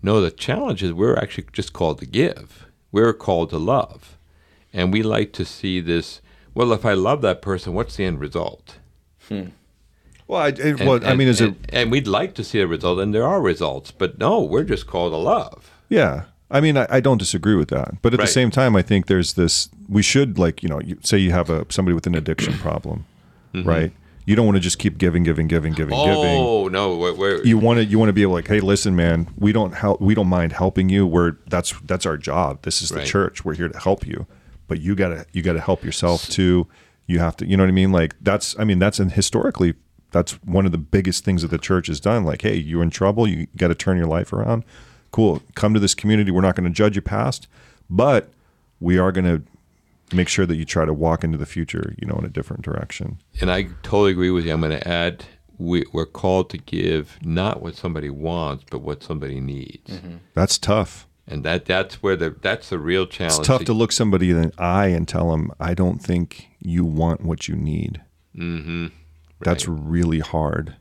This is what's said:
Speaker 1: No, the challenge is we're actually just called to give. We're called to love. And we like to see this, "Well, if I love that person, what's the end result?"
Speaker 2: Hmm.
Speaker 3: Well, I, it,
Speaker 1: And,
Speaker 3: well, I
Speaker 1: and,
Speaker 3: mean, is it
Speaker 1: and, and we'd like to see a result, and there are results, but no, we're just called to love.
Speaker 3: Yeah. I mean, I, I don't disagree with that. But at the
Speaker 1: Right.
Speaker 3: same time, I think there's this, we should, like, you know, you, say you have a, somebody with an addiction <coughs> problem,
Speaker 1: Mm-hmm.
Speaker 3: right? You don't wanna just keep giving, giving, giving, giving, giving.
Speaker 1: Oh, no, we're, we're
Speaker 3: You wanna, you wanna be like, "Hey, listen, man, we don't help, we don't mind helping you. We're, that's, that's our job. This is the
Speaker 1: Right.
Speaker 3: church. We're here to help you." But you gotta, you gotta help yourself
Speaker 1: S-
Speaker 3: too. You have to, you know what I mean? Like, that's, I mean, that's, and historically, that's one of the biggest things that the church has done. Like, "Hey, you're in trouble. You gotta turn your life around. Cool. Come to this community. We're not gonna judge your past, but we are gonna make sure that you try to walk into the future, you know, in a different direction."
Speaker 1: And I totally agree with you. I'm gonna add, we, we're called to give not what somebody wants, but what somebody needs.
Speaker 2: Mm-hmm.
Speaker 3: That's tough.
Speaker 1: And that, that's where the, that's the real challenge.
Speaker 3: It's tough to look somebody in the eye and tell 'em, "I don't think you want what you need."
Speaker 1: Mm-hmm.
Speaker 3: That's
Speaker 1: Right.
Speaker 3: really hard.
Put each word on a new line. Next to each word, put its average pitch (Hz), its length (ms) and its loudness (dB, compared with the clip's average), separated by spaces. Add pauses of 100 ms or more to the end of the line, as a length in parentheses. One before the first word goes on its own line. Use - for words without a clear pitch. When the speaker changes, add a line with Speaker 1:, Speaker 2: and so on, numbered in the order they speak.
Speaker 1:
No, 104 180 2
the 87 100 2
challenge 165 520 -4
is 87 100 -2
we're 104 240 2
actually - 360 -6
just - 200 -8
called 80 260 -2
to - 80 -16
give. - 600 -4 (260)
We're 110 220 4
called 85 360 -2
to 82 80 -6
love. - 580 -4 (560)
And 92 200 0
we 107 100 2
like 107 300 0
to - 120 -6
see 92 360 -6
this, 85 400 -4 (340)
"Well, 120 180 2
if 110 120 -2
I 113 80 4
love 110 300 2
that 92 200 0
person, 92 300 -6
what's 107 240 -6
the 101 80 -4
end 82 160 -4
result?" - 560 -8 (520)
Speaker 2:
Hmm. 98 180 -10 (840)
Speaker 3:
Well, 180 140 -2
I, 147 60 2
it, 135 120 -4
Speaker 1:
And, 143 200 0
Speaker 3:
well, 127 240 4
I 131 60 2
Speaker 1:
and, 131 80 4
Speaker 3:
mean, 135 100 4
is 113 120 4
it 113 80 6
Speaker 1:
and, 95 80 -4 (140)
and 117 200 0
we'd 135 160 0
like 107 280 -2
to 107 100 -8
see 110 160 -2
a 95 60 4
result, 87 340 0
and 104 140 -2
there 113 120 2
are 180 140 0
results, 80 500 -2
but - 280 -4
no, 175 240 2
we're 95 220 0
just - 220 -4
called 87 260 -2
to 80 40 -4
love. - 540 -2 (180)
Speaker 3:
Yeah. 92 360 2 (240)
I 139 120 2
mean, 151 160 4
I, 127 140 2
I 131 100 4
don't 127 180 4
disagree 98 380 2
with 76 140 2
that. 69 320 -4
But 117 120 4
at 127 40 2
the 110 60 2
Speaker 1:
Right. 98 40 2
Speaker 3:
same 123 240 2
time, 127 240 4
I 92 60 4
think 95 240 2
there's 90 280 2
this, - 340 2 (200)
we 101 140 4
should, 131 360 2
like, 85 240 2
you 90 60 -4
know, 73 120 -4
you, 87 220 -10
say - 160 2
you 92 140 4
have 85 180 0
a, 80 200 -2
somebody 95 240 2
with 82 120 -2
an 87 80 0
addiction 80 400 -2
<coughs> - 40 -6
problem, 78 460 -6 (480)
Speaker 1:
Mm-hmm. 90 160 -4
Speaker 3:
right? 82 240 0 (340)
You 101 100 4
don't 117 80 4
wanna 98 160 4
just 87 180 -4
keep 82 200 -2
giving, 87 240 2
giving, 80 240 2
giving, 80 260 0
giving, 78 240 -2
giving. 151 280 4
Speaker 1:
Oh, 123 440 2
no, 92 280 0
we're, 87 180 0
we're 95 300 0
Speaker 3:
You 113 140 6
wanna, 117 240 4
you 104 160 2
wanna 110 140 4
be 101 140 4
like, 90 220 0
"Hey, 107 120 2
listen, 98 340 2
man, 85 340 2 (100)
we 104 140 4
don't 104 200 0
help, 101 280 0
we 98 140 4
don't 104 140 2
mind 87 240 2
helping 92 360 0
you. 98 180 4
We're, 85 300 2 (100)
that's, - 340 -4
that's 90 240 -6
our 82 120 -2
job. 71 460 -4
This - 200 -4
is 82 80 -6
the 82 60 -6
Speaker 1:
Right. 73 100 -6
Speaker 3:
church. 92 380 -2
We're 80 100 -4
here 82 140 -4
to - 100 -10
help - 280 -2
you." - 200 -10 (420)
But 82 120 -4
you 90 160 0
gotta, 87 360 -4
you 87 100 -4
gotta 82 180 0
help - 240 -2
yourself 85 400 -2
Speaker 1:
S- - 100 -10
Speaker 3:
too. 90 320 4 (400)
You 87 140 2
have 85 160 -2
to, - 100 -8
you 95 100 2
know 95 60 6
what 95 60 4
I 92 40 4
mean? 95 200 4
Like, 82 280 2
that's, 101 380 -2
I 110 60 -2
mean, 98 160 2
that's, 98 180 2
and 95 140 0
historically, 92 600 0 (360)
that's 87 220 0 (100)
one 95 240 2
of 87 60 2
the 82 60 -2
biggest 87 460 0
things 92 180 0
that 82 100 -4
the 85 60 -2
church 90 280 0
has 76 140 -4
done. 107 240 0
Like, 73 180 -2
"Hey, 104 140 0
you're 82 260 -2
in 85 80 2
trouble. 104 380 2
You 80 180 -4 (100)
gotta 85 200 2
turn 92 200 0
your 82 120 0
life 82 240 -2
around. 113 320 -2 (480)
Cool. 95 280 4 (140)
Come 107 180 2
to 110 80 4
this 101 140 2
community. 104 380 2
We're 90 80 2
not 92 160 4
gonna 90 140 0
judge 104 260 2
your 98 60 -2
past, 120 440 -4 (420)
but 113 420 2 (500)
we 87 180 4
are 92 140 4
gonna 87 300 2 (720)
make 90 160 2
sure 95 180 0
that 85 100 0
you 80 80 -4
try 80 200 0
to 78 80 0
walk 80 320 0
into 80 140 -2
the 73 80 -6
future, 80 520 -8
you - 80 -10
know, 76 100 -4
in 76 80 -4
a - 40 -8
different - 340 -8
direction." - 560 -10 (220)
Speaker 1:
And 90 100 0
I 92 140 0 (180)
totally 101 300 2
agree 90 180 2
with 87 160 0
you. 82 60 -2
I'm 80 80 0
gonna 78 240 -2
add, 87 400 -2 (340)
we, 87 340 0
we're 80 140 -2
called 92 440 -2
to 90 80 -10
give 82 640 -4
not 87 400 -2
what 82 140 -12
somebody 78 340 -8
wants, 76 600 -6
but 67 100 -8
what 73 220 -10
somebody 69 380 -8
needs. 67 500 -12
Speaker 2:
Mm-hmm. 87 260 -16 (180)
Speaker 3:
That's - 240 2
tough. - 480 -2 (220)
Speaker 1:
And 76 160 -8
that, 85 200 -2
that's 95 400 -2
where 98 100 2
the, 80 260 -4
that's 101 280 -4
the 92 100 -6
real 87 260 -2
challenge. 82 360 -4
Speaker 3:
It's 76 80 -2
tough 131 160 2
to 120 80 0
look 113 180 2
somebody 95 400 2
in 85 100 4
the 82 120 0 (100)
eye 92 240 2
and 85 220 0
tell 85 240 -2
'em, 78 260 -2
"I 85 160 -4
don't 90 240 0
think - 480 -4 (140)
you 87 240 -2
want 80 400 -2
what 85 240 -6
you 78 80 -6
need." 76 440 -4 (360)
Speaker 1:
Mm-hmm. 85 500 -8 (540)
Speaker 3:
That's 85 260 -2
Speaker 1:
Right. 82 160 -6
Speaker 3:
really 80 380 0
hard. 78 600 -4